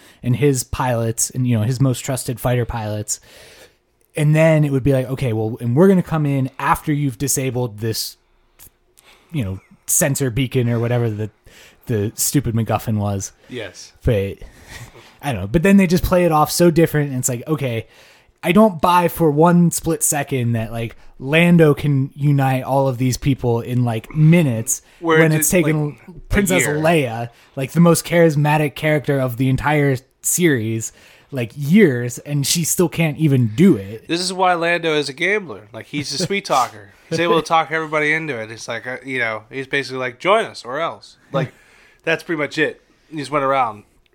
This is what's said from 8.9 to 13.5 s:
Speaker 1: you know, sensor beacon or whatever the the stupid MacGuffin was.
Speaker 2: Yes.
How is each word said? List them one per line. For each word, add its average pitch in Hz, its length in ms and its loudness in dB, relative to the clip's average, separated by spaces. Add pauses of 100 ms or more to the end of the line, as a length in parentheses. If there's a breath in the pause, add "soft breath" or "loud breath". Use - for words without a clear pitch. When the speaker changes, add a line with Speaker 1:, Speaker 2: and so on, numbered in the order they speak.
Speaker 1:
you 147 120 -4
know, 95 160 -8 (280)
sensor 139 420 0
beacon 123 400 0
or 120 100 0
whatever 120 300 0
the 107 200 -6 (560 soft breath)
the 110 300 -2
stupid 127 400 -2
MacGuffin 113 420 -2
was. 101 340 -4 (180)
Speaker 2:
Yes. 107 440 -14 (100)